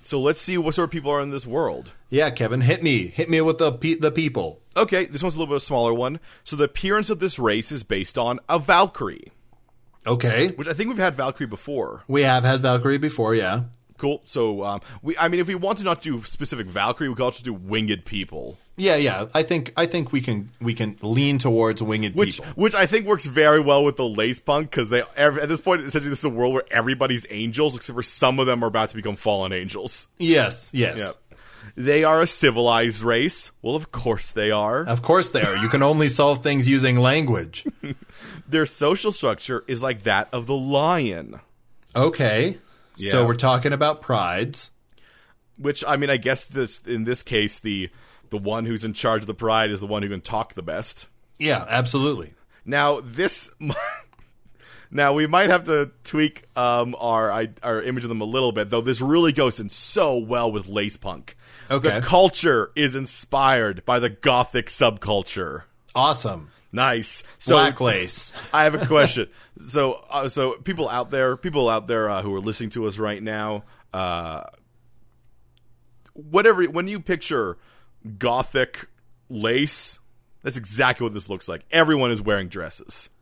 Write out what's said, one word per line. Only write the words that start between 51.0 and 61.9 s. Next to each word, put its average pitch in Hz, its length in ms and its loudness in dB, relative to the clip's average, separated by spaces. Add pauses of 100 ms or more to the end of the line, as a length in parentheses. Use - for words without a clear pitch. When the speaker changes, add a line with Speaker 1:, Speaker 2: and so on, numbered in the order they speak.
Speaker 2:
Yeah, 135 300 0
absolutely. 123 680 -2 (300)
Speaker 1:
Now, 143 360 0
this, 135 500 -4 (100)
<laughs> - 1300 -12
now 139 220 2
we 151 140 2
might 180 240 4
have 175 140 4
to 151 260 0 (120)
tweak, 151 420 -2 (120)
um, 120 420 0
our, 113 320 0
I, 113 200 -2 (120)
our 113 200 -2
image 123 220 -4
of 120 40 -6
them 113 120 -6
a 107 40 -4
little 123 280 0
bit, 104 180 -4
though 117 100 0
this 117 200 0
really 156 320 4
goes 135 280 0
in 101 80 -8
so 151 500 0
well 117 320 -2
with 104 180 -6
Lace 104 280 -4
Punk. - 400 -12 (340)
Speaker 2:
Okay. 123 300 0